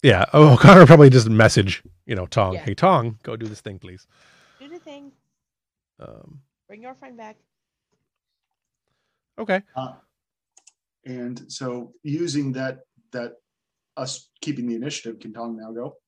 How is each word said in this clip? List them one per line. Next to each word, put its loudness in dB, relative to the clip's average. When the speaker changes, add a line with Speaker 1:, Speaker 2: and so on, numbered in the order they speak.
Speaker 1:
Yeah, 2
O-, 6
O'Connor 8
probably 8
just 2
message, 0
you -10
know, -10
Tong, -6
Speaker 2:
Yeah. -14
Speaker 1:
"Hey, -10
Tong, -4
go -14
do -16
this -18
thing, -20
please." -20
Speaker 2:
Do -20
the -20
thing. -20
Speaker 1:
Um, -20
Speaker 2:
Bring -20
your -20
friend -20
back. -20
Speaker 1:
Okay. -8
Speaker 3:
Uh, -14
and -18
so -14
using -10
that, -12
that -14
us -16
keeping -12
the -10
initiative, -14
can -20
Tong -16
now -20
go? -18